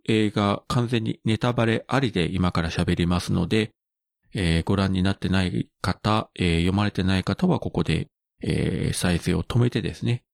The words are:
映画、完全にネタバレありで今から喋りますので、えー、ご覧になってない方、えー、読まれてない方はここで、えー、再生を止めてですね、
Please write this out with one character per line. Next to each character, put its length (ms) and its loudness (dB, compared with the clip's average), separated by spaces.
映 220 2
画、 400 0
完 180 0
全 160 -2
に 220 -6
ネ 120 2
タ 140 0
バ 140 0
レ 240 0
あ 100 0
り 140 0
で 180 0
今 220 0
か 80 0
ら 80 -2
喋 260 -2
り 100 0
ま 140 2
す 140 -4
の 120 0
で、 260 -2
え 280 2
ー、 20 -4
ご 140 0
覧 160 2
に 100 0
な 80 2
っ 80 -8
て 80 -4
な 160 2
い 240 -2
方、 540 0
え 80 -2
ー、 160 2
読 120 2
ま 140 2
れ 60 -2
て 120 -2
な 140 2
い 80 -2
方 220 0
は 120 2
こ 100 -6
こ 140 -2
で、 240 -2
え 500 -2
ー、 20 -4
再 260 0
生 140 0
を 100 0
止 160 0
め 100 4
て 120 -2
で 120 -4
す 120 -8
ね、 180 -2